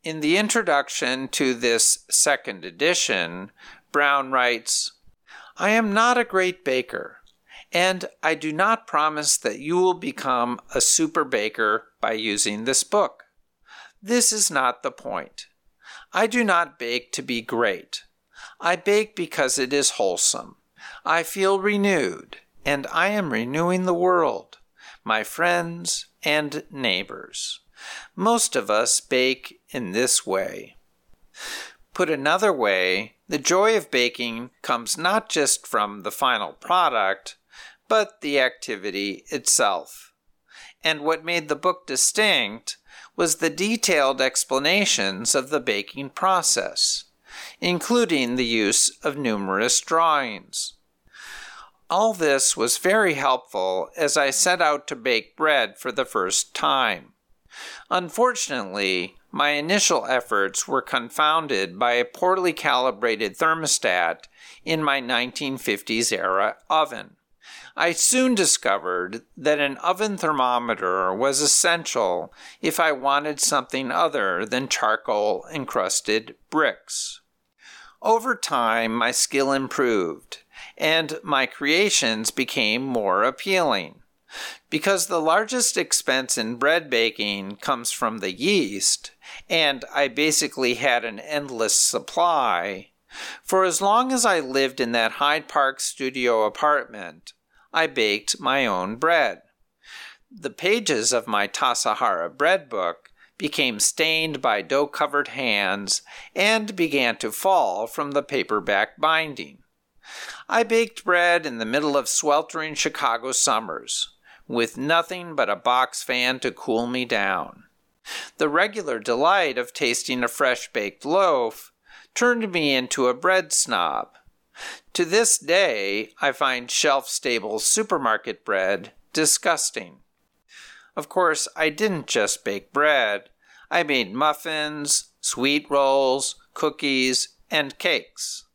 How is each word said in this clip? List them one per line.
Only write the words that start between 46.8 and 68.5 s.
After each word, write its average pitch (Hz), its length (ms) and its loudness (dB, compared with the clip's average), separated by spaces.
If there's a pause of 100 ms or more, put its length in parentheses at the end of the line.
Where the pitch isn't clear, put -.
including 170 760 0
the 127 100 0
use 110 460 2 (140)
of 143 120 -2
numerous 107 640 0
drawings. 151 920 -2 (1120)
All 208 240 2
this 151 440 2
was 117 200 0
very 190 380 2
helpful 104 840 -2
as 151 200 0
I 139 140 4
set 180 300 2
out 151 280 0
to 147 80 -8
bake 117 400 -2
bread 139 420 2
for 127 140 -6
the 127 120 -2
first - 500 -2
time. 127 600 0 (760)
Unfortunately, 107 1300 -2 (140)
my 147 200 2
initial 160 560 0
efforts 117 600 0
were 135 160 0
confounded 127 960 -2
by 120 140 2
a 120 120 2
poorly 180 480 0
calibrated 113 840 -2
thermostat 135 840 0 (400)
in 160 180 -2
my 139 160 0
nineteen 123 580 -4
fifties 113 540 -2
era 95 460 0 (120)
oven. 143 480 -2 (640)
I 170 140 2
soon 254 420 2
discovered 98 880 0 (140)